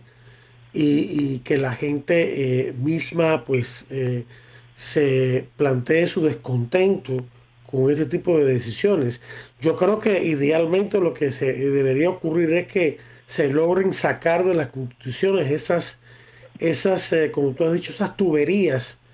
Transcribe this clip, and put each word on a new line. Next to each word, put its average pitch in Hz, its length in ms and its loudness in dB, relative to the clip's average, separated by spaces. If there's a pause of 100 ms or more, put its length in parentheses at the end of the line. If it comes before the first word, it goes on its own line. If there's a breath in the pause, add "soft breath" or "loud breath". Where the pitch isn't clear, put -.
(720 soft breath)
y, 147 600 0
y 123 60 -6
que 147 180 -2
la 135 160 -2
gente, 143 960 0
eh, - 40 -8
misma, 160 720 0
pues, 127 440 -4
eh, 123 360 -4 (500 loud breath)
se 131 720 0 (100)
plantee 143 480 2
su 170 180 0
descontento 143 920 0 (480)
con 135 260 0
este 151 140 0
tipo 170 320 0
de 147 80 4
decisiones. 131 760 0 (400 loud breath)
Yo 160 140 2
creo 202 240 2
que 202 240 2
idealmente 165 800 0
lo 165 120 0
que 143 180 -2
se 131 220 -2
debería 139 560 2
ocurrir 170 440 -2
es 175 140 0
que 165 300 -2 (280 loud breath)
se 147 240 -2
logren 175 440 2
sacar 165 500 0
de 185 120 2
las 151 120 -2
constituciones 135 840 -4
esas, 165 520 -2 (560 loud breath)
esas, 175 540 0
eh, 156 180 2
como 143 220 0
tú 151 120 -2
has 165 80 2
dicho, 170 180 -4
esas 196 260 -4
tuberías 156 840 0 (120)